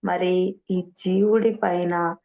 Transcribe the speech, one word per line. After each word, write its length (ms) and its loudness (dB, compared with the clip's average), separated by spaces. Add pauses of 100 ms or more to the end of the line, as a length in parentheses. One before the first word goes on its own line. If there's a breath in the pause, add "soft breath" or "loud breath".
మరి 520 0 (160)
ఈ 100 -2 (160)
జీవుడి 560 2
పైన 720 -2